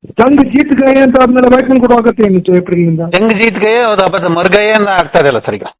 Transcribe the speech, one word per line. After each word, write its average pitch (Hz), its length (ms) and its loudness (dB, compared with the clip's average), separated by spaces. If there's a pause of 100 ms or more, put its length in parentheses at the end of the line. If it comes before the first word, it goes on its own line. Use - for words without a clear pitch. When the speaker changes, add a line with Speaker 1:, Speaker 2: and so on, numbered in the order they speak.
Speaker 1:
ಜಂಗ್ 277 340 0
ಜೀತ್ 285 340 0
ಗಯೆ 269 280 2
ಅಂತ 262 200 0
ಆದ್ಮೇಲೆ 254 260 2
ವ್ಯಾಕ್ಸಿನ್ 254 320 2
ಕೊಡುವ 240 160 2
ಅಗತ್ಯ 233 280 0
ಏನಿತ್ತು 185 300 0
ಏಪ್ರಿಲ್ 175 320 -2
ನಿಂದ? 165 140 -2
Speaker 2:
ಜಂಗ್ 190 420 -2
ಜೀತ್ 226 120 0
ಗಯೆ, 220 380 -2
ಅದು 190 200 0
ಅಬದ್ಧ, 180 140 -4
ಮರ್ 170 220 -2
ಗಯೆ 208 220 0
ಅಂತ 214 180 0
ಆಗ್ತಾ 180 320 -2
ಇದೆಯಲ್ಲ 139 180 0
ಸರ್ - 160 -6
ಈಗ. 101 80 -10 (180)